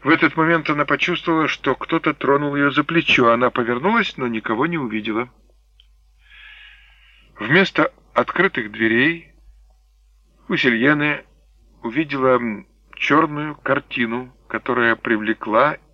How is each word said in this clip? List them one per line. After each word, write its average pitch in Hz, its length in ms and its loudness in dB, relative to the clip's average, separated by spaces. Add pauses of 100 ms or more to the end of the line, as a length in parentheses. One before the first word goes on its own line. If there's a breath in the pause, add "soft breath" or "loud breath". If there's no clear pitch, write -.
В 135 60 -2
этот 156 280 4
момент 160 340 2
она 147 140 0
почувствовала, 160 640 -2
что - 280 -2
кто-то 160 400 -2
тронул 143 400 0
её 143 160 2
за 143 120 0
плечо. 147 480 2
Она 120 200 2
повернулась, 143 680 -2
но 131 100 -4
никого 113 380 -4
не 170 140 -4
увидела. 110 500 -4 (2000 loud breath)
Вместо 151 560 2 (220)
открытых 117 560 -2
дверей 117 640 0 (1120)
Усильене 147 800 0 (560)
увидела, 131 540 0
м, 117 320 -4 (280)
чёрную 151 600 0
картину, 127 800 -4 (120)
которая 117 500 0
привлекла 117 800 0 (160)